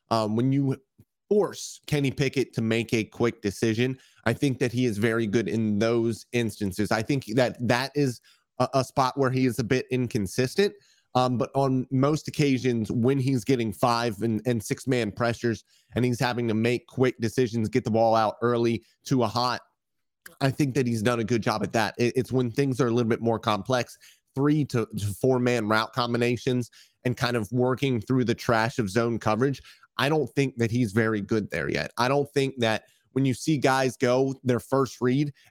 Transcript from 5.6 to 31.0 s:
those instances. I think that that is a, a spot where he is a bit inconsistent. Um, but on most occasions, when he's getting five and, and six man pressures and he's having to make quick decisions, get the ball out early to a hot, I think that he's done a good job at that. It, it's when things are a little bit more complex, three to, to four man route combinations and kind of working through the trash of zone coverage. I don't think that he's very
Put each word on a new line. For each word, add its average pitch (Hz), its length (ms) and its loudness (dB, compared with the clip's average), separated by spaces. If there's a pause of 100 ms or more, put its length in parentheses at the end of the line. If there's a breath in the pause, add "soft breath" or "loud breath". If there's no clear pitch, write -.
those 113 540 0
instances. 104 580 -2
I 113 120 0
think 139 320 -2
that 123 220 2 (100)
that 127 280 0
is 139 260 0 (380 soft breath)
a, 123 160 2
a 135 100 2
spot 131 340 -2
where 135 120 2
he 131 160 2
is 120 120 -2
a 127 60 0
bit 123 260 0
inconsistent. 127 840 0 (420 soft breath)
Um, 127 240 2
but 127 160 -2
on 135 360 0
most 139 380 0
occasions, 123 640 0
when 127 260 2
he's 131 240 0
getting 117 300 0
five 117 500 0
and, 110 240 0
and 117 160 0
six - 240 -8
man 123 240 0
pressures 117 540 -2 (300 soft breath)
and 117 100 0
he's 123 160 0
having 120 280 -2
to 107 60 0
make 117 320 0
quick 127 340 0
decisions, 113 480 0
get 113 160 0
the - 60 -4
ball 113 240 4
out 110 280 2
early 117 420 0 (220 soft breath)
to 131 160 2
a 113 40 2
hot, 120 360 -2 (800)
I 135 100 2
think 135 240 0
that 135 120 0
he's 117 160 -2
done 117 180 2
a 113 40 -2
good 113 180 0
job 107 200 -2
at 92 100 -4
that. 110 260 0
It, 120 180 2
it's 127 160 -2
when 123 180 0
things 135 300 0
are 127 80 2
a - 20 0
little 117 180 0
bit 107 140 0
more 113 160 0
complex, 113 580 -2 (380 loud breath)
three 147 320 2
to, 113 200 0
to 104 200 -6
four 127 320 2
man 123 280 2
route 110 280 2
combinations 120 760 0 (340 soft breath)
and 123 120 -2
kind 123 200 -2
of 110 140 -4
working 127 500 0
through 127 240 0
the 113 100 0
trash 113 440 0
of 107 120 -2
zone 117 280 0
coverage. 117 440 -2 (340 loud breath)
I 127 140 0
don't 151 240 0
think 135 240 0
that 113 120 2
he's 120 220 0
very 110 300 2